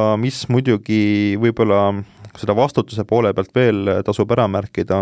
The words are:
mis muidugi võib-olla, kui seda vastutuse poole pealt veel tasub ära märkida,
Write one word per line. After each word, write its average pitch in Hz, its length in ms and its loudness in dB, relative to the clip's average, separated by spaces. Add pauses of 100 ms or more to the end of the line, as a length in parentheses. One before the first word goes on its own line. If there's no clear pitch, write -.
(180)
mis 123 220 -4 (100)
muidugi 107 880 0
võib-olla, 107 540 2 (420)
kui - 80 -14
seda 104 160 0
vastutuse 110 480 -2
poole 110 320 2
pealt 98 160 -6
veel 104 360 2 (120)
tasub 104 320 0
ära 117 160 2
märkida, 101 500 -2